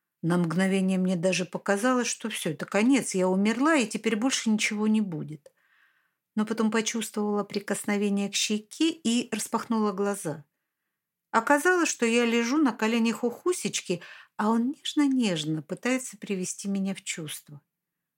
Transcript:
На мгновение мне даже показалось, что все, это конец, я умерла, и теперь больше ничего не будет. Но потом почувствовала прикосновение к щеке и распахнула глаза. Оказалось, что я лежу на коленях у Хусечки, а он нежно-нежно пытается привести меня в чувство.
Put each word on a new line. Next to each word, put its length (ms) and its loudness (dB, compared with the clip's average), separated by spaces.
На 160 2
мгновение 600 2
мне 180 2
даже 300 0
показалось, 640 0
что 220 -6
все, 220 -4
это 140 -6
конец, 500 2
я 120 4
умерла, 480 4
и 120 2
теперь 280 -2
больше 340 0
ничего 380 0
не 140 4
будет. 500 -8
Но 100 2
потом 260 0
почувствовала 720 -2
прикосновение 840 -2
к 60 -10
щеке 560 -2
и 400 -2
распахнула 600 -2
глаза. 540 -4
Оказалось, 580 4
что 160 -2
я 200 4
лежу 320 2
на 140 4
коленях 520 0
у 60 0
Хусечки, 720 -4
а 120 2
он 220 2
нежно-нежно 920 0
пытается 560 -4
привести 520 -6
меня 260 -2
в 60 -14
чувство. 600 -10